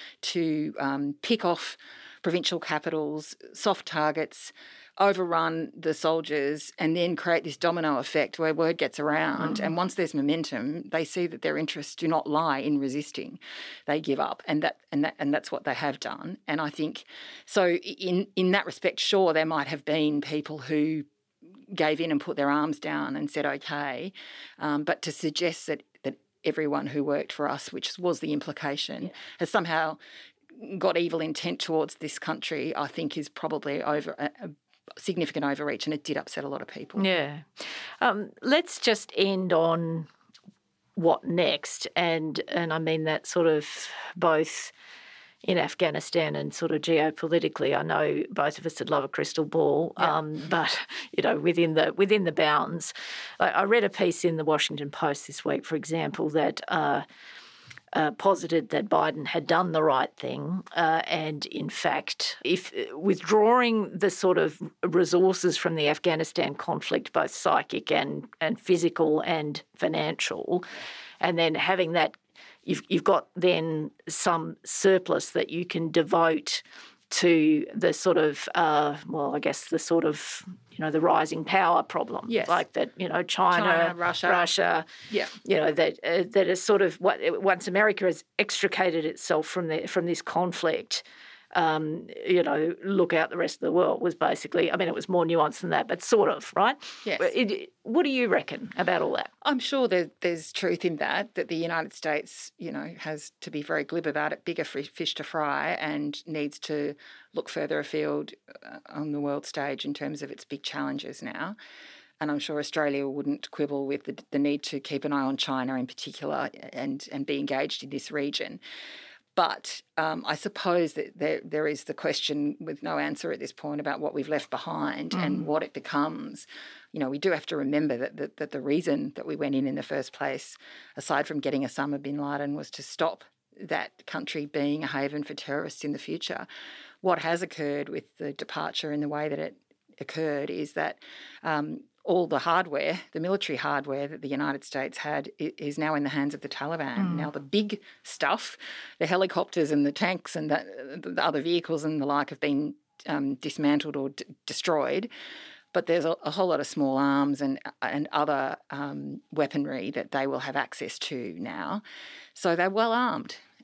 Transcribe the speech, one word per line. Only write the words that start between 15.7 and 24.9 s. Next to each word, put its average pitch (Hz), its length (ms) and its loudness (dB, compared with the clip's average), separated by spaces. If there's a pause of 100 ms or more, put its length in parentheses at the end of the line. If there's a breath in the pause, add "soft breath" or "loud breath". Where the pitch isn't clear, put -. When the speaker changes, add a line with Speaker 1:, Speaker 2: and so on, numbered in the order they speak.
Speaker 1:
have 143 240 -4
done. - 480 -8
And 156 140 -2
I 151 100 -2
think, - 340 -6 (400 loud breath)
so 185 280 4
in, 180 640 -2
in 185 160 4
that 196 120 4
respect, - 360 -2
sure, 190 320 4
there 160 120 4
might 156 220 0
have 147 180 -6
been 151 360 2
people 151 380 -4
who 151 460 0 (720)
gave 156 260 2
in 165 120 0
and 143 80 4
put 147 160 -6
their 143 140 4
arms 147 280 2
down 147 380 -4
and 151 120 -4
said, 147 160 -2
"Okay," 143 680 -4 (480 loud breath)
um, 147 240 0
but - 180 0